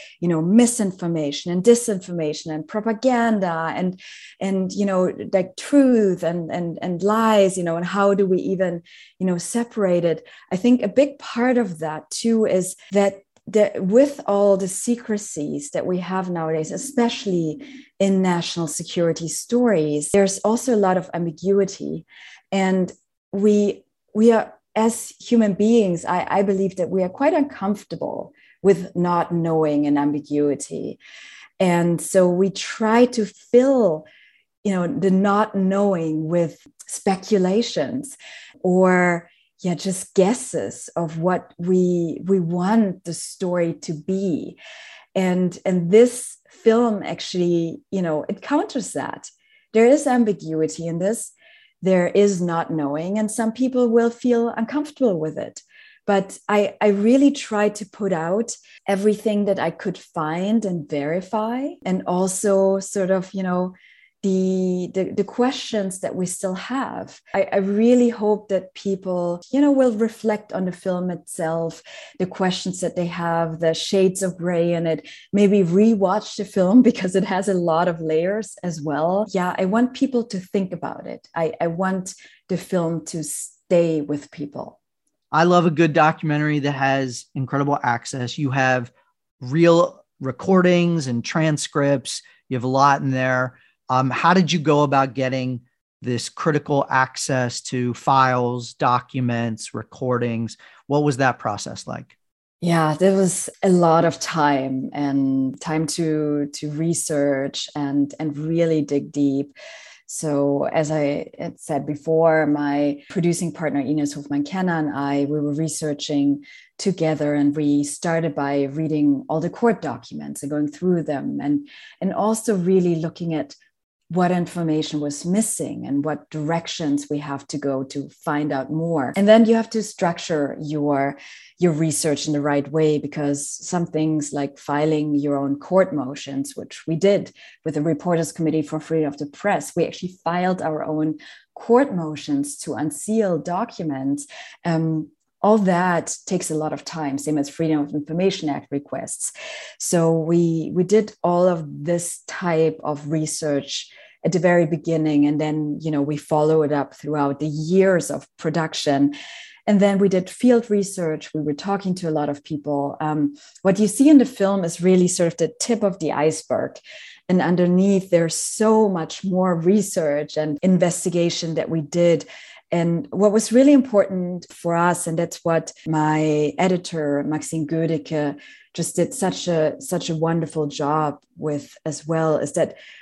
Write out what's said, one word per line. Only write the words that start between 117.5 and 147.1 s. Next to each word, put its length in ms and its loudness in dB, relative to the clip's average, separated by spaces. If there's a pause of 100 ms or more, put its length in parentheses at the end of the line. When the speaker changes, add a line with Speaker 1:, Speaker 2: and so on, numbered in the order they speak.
Speaker 1:
we 280 2
started 500 -2
by 300 -2
reading 640 0
all 100 -2
the 100 -4
court 320 0
documents 640 -10
and 60 -8
going 200 -2
through 340 0
them, 380 -6
and, 280 -2 (320)
and 120 -2
also 420 -2
really 400 2
looking 380 -6
at 220 -6 (540)
what 220 2
information 720 -2
was 240 -6
missing 600 -4
and 200 -2
what 240 -6
directions 800 -4
we 80 -4
have 280 -10
to 120 -8
go 260 -4
to 260 -10
find 440 -4
out 180 -6
more. 460 -2
And 100 4
then 160 10
you 120 4
have 160 -2
to 120 -2
structure 800 -4
your, 560 -2 (420)
your 140 2
research 520 -2
in 60 -2
the 80 -2
right 320 0
way, 280 2
because 500 -4
some 360 -6
things 460 -2
like 260 -6
filing 580 -2
your 200 0
own 240 -2
court 340 0
motions, 640 -8
which 320 -14
we 80 -2
did 380 0 (320)
with 80 -4
the 80 -2
Reporters 500 -2
Committee 300 -2
for 180 -8
Freedom 320 -2
of 80 -12
the 60 -8
Press, 500 -4
we 100 0
actually 380 -8
filed 380 -2
our 240 -4
own 320 -2 (360)
court 400 2
motions 640 -4
to 160 -8
unseal 640 -2
documents. 880 -4 (380)
Um, 460 -2 (320)
all 180 4
that 560 0 (100)
takes 240 -4
a 60 -4
lot 180 -4
of 100 -10
time, 340 -6